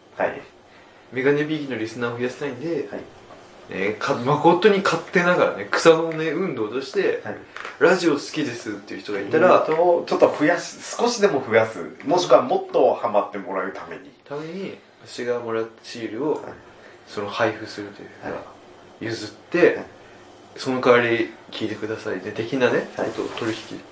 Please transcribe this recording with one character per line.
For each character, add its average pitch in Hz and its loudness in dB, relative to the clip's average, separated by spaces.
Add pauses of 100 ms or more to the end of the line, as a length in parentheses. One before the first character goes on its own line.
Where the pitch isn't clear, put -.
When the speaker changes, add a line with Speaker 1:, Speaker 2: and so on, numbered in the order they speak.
(160)
Speaker 1:
は 92 0
い。 - -8 (720)
Speaker 2:
メ 127 -4
ガ 143 6
ネ 147 0
ビ 151 -2
ー 143 -8
キ 131 -6
の 113 -4
リ 110 -6
ス 127 -12
ナ 120 -2
ー 117 -6
を - -8
増 123 -4
や 123 -2
し - -10
た 147 -6
い 135 -6
ん 123 -12
で、 160 -4
Speaker 1:
は 104 -10
い。 87 -10 (680)
Speaker 2:
え 95 -2
ー、 - -
か-、 - -2
誠 143 4
に 196 4
勝 165 0
手 - 0
な 180 4
が 147 4
ら - -2
ね、 101 -8
草 - 6
の 160 4
根 156 -2
運 165 -2
動 107 -4
と 127 -4
し - -12
て、 175 0
Speaker 1:
は 110 -8
い。 90 -10 (420)
Speaker 2:
ラ 175 6
ジ 175 4
オ - 4
好 131 0
き - -6
で 123 -4
す 110 -8
っ 104 -6
て 98 -12
い 98 -10
う - -12
人 104 -8
が 101 -4
い 101 -6
た 156 0
ら、 175 6
Speaker 1:
え 156 -2
ー 156 2
と、 170 4
ち - -2
ょ - 2
っ - -4
と 127 6
増 147 2
や 170 2
す、 - -12
少 233 0
し 208 -2
で 101 4
も - 0
増 110 -2
や 113 6
す、 - -8 (240)
も 147 2
し - -2
く 160 10
は 123 6
も 160 0
っ - -6
と 127 6
ハ 113 -2
マ 104 2
っ - -8
て 101 -8
も 95 -10
ら 92 -4
う 95 -6
た - -14
め - -12
に。 - -18 (120)
Speaker 2:
た 143 -12
め 151 -10
に、 185 -10 (260)
私 - -10
が 120 0
も 113 -6
ら 113 0
っ - -4
た 113 -12 (120)
シ - -14
ー 107 -6
ル 123 -4
を、 139 0
Speaker 1:
は - -4
い。 - -14 (640)
Speaker 2:
そ - -8
の 101 -6
配 107 0
布 110 -10
す - -12
る 101 -10
と - -18
い - -16
う - -20 (120)
か、 - -10
Speaker 1:
は 82 -8 (680)
い。 107 -8
Speaker 2:
譲 110 -6
っ 104 -14
て、 - 2
Speaker 1:
は 101 -8
い。 - -12 (720)
Speaker 2:
そ - -4
の 127 -2
代 127 6
わ 123 8
り 117 0 (180)
聞 - -6
い 101 -6
て 107 -6
く 107 -8
だ 107 -6
さ 107 -6
い 95 -4
ね、 98 -8
的 113 -4
な 123 4
ね、 143 0
Speaker 1:
は - -4
い。 - -4
Speaker 2:
こ 101 -6
と - -
を - -6
取 113 -4
引。 107 -12 (100)